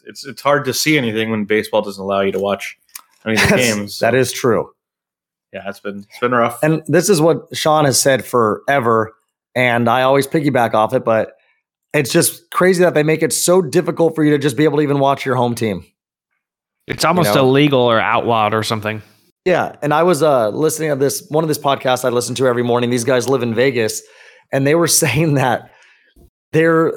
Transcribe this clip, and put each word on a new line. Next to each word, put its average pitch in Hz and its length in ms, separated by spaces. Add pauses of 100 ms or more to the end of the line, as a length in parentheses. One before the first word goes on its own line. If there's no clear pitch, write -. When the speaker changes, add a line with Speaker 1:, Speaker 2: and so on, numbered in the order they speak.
Speaker 1:
it's, - 180
it's 135 160
hard 143 260
to 123 80
see 156 220
anything 110 340
when 107 160
baseball 107 360
doesn't 98 200
allow 98 180
you 98 100
to 95 80
watch 98 400 (480)
any 110 80
of 107 80
the - 40
Speaker 2:
<laughs> - 100
That's, 123 60 (120)
Speaker 1:
games. 104 240
Speaker 2:
that 113 160
is 127 160
true. 101 400 (840)
Speaker 1:
Yeah, 95 160
it's 104 120
been, 101 300
it's - 100
been 123 100
rough. 120 320
Speaker 2:
And 156 240
this 175 220
is 180 120
what 156 360
Sean 156 300
has 123 140
said 131 240
forever, 113 880 (420)
and 120 320
I 123 140
always 135 260
piggyback 127 460
off 107 200
it, 123 100
but 110 280 (600)
it's 147 200
just - 400
crazy 180 320
that 160 100
they 151 80
make 160 220
it - 80
so 180 300
difficult 165 520
for 160 80
you 151 80
to 147 80
just 135 180
be 151 60
able 151 140
to 151 60
even 143 180
watch 139 260
your 131 80
home 120 220
team. 101 280 (1000)
Speaker 3:
It's 120 180
almost 160 260
Speaker 2:
You 104 60
know? 135 120
Speaker 3:
illegal 139 320
or 117 200
outlawed 110 540
or 110 80
something. 107 400 (420)
Speaker 2:
Yeah, 151 380
and 147 120
I 160 80
was, 170 200
uh, 127 280
listening 151 400
to 143 60
this, 131 340
one 156 140
of 160 40
this 143 100
podcasts 135 460
I 127 60
listen 120 260
to 131 100
every 120 160
morning. 120 280
These 123 140
guys 123 240
live 131 140
in 117 120
Vegas, 117 480 (500)
and 135 140
they 147 80
were 170 120
<laughs> - 0
saying 151 480
that 131 360 (840)
they're, 165 440